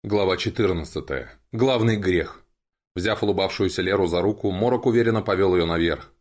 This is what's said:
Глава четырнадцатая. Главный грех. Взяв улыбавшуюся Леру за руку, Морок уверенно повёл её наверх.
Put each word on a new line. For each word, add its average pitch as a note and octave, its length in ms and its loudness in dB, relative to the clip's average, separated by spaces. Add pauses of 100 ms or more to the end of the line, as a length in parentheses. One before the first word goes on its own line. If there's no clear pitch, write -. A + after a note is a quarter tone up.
Глава G2 340 2
четырнадцатая. E2 1000 -4 (140)
Главный A2+ 440 2
грех. F#2 460 -2 (520)
Взяв G2 280 -2
улыбавшуюся F#2+ 600 0
Леру F#2+ 240 0
за F2 160 0
руку, G#2 280 -2
Морок A#2+ 360 0
уверенно A2+ 340 2
повёл F#2+ 340 2
её E2+ 120 4
наверх. E2+ 540 -2